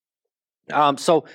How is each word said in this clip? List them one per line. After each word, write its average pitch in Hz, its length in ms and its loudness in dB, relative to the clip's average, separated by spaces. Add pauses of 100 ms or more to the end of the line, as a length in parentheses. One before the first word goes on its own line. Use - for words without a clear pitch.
(720)
Um, 143 260 0
so 160 380 0